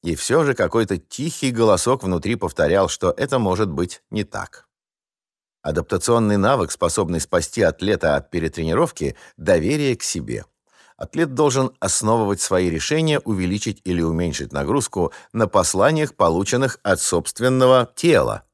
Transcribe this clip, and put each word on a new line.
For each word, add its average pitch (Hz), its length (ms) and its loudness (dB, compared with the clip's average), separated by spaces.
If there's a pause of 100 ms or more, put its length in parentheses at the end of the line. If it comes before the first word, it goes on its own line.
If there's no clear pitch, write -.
И 85 140 -4
все 151 300 2
же 135 80 0
какой-то 98 440 0
тихий 135 540 -6
голосок 117 520 2
внутри 87 320 -2
повторял, 87 520 2
что - 300 -2
это 139 200 -2
может 101 320 0
быть 82 320 -6 (100)
не 107 120 -4
так". - 420 -12 (960)
Адаптационный 104 760 0
навык, 101 340 2
способный 87 480 -2
спасти 90 440 -2
атлета 85 520 0
от 69 140 -6
перетренировки, — 80 880 -4 (200)
доверие 113 600 0
к - 60 -12
себе. 58 420 -6 (500)
Атлет 151 380 -4
должен 131 380 2 (100)
основывать 104 580 0
свои 90 300 0
решения 151 500 0
увеличить 98 640 -4
или 87 180 -2
уменьшить 80 520 -2
нагрузку 87 580 -2 (220)
на 113 140 0
посланиях, 123 680 2
полученных 98 680 0
от 95 200 0
собственного 127 920 2
тела 104 500 2 (100)